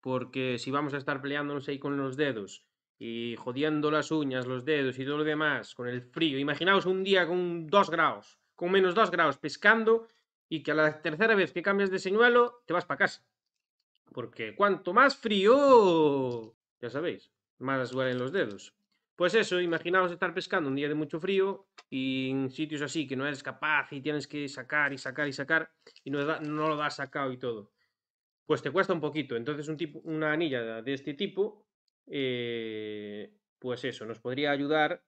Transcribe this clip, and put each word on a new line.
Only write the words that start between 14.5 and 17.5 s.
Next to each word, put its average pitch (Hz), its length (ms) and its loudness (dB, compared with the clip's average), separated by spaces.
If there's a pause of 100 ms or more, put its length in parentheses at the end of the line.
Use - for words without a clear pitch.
cuanto 196 380 2
más 262 220 6
frío, 185 1400 6 (240)
ya 120 80 -8
sabéis, 131 420 -6 (280)